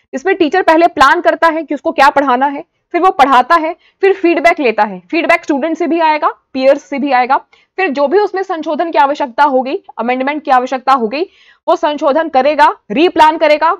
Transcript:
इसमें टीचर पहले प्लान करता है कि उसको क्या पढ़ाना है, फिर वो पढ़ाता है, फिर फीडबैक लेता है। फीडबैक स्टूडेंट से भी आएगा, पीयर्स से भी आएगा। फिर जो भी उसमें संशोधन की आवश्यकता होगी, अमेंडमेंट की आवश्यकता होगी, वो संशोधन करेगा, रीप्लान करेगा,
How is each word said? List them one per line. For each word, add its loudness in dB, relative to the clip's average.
इसमें -2
टीचर 0
पहले 4
प्लान 2
करता 0
है -2
कि -6
उसको -4
क्या 4
पढ़ाना 0
है, -6
फिर -2
वो 4
पढ़ाता 2
है, -2
फिर 2
फीडबैक 0
लेता 0
है। -4
फीडबैक -2
स्टूडेंट -2
से -4
भी -2
आएगा, 0
पीयर्स 2
से -10
भी -2
आएगा। 0
फिर -2
जो -2
भी 2
उसमें -2
संशोधन -6
की 0
आवश्यकता 0
होगी, -2
अमेंडमेंट -4
की -8
आवश्यकता 0
होगी, -2
वो 2
संशोधन -2
करेगा, 2
रीप्लान 2
करेगा, 0